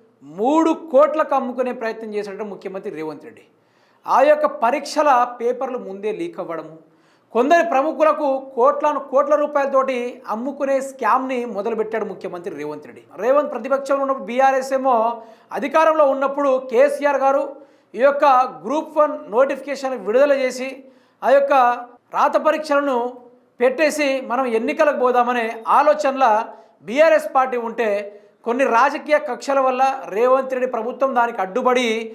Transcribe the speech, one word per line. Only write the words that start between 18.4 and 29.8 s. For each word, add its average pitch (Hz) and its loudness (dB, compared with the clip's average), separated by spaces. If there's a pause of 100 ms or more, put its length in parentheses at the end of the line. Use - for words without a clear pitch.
గ్రూప్ 302 -4
వన్ 294 2 (220)
నోటిఫికేషన్ 269 -2 (120)
విడుదల 277 4 (120)
చేసి 254 -6 (580)
ఆ - 2
యొక్క 277 2 (640)
రాత 285 2 (100)
పరీక్షలను 285 0 (640)
పెట్టేసి 294 2 (240)
మనం 254 0 (100)
ఎన్నికలకు 285 2
పోదామనే 247 2 (320)
ఆలోచనల 285 2 (600)
బీఆర్ఎస్ 302 4
పార్టీ 262 0 (100)
ఉంటే, 226 -2 (580)
కొన్ని 254 0 (100)
రాజకీయ 285 2 (100)
కక్షల 269 -2
వల్ల 254 0 (320)